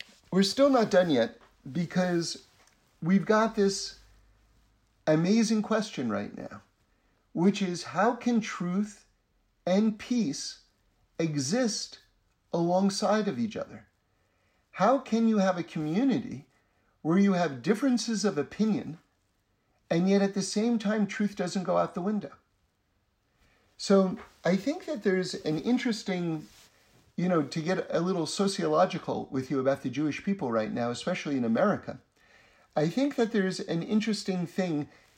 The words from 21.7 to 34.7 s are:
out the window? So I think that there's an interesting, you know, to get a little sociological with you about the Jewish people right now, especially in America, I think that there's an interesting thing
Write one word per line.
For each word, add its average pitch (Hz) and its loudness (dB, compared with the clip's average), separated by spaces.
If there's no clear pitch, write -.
out 170 0
the 180 -4
window? 202 -4
So 190 2
I 175 2
think 302 -4
that 285 -6
there's 185 0
an 156 -4
interesting, 185 -2
you 180 -2
know, 170 2
to 139 -6
get 175 -2
a 165 0
little 175 -2
sociological 180 -2
with 131 -4
you 139 0
about 135 0
the 131 -6
Jewish 143 -4
people 190 -2
right 110 -2
now, 120 -2
especially 151 -4
in 123 0
America, 131 -2
I 151 2
think 277 0
that 226 0
there's 190 0
an 170 -4
interesting 202 -2
thing 160 -4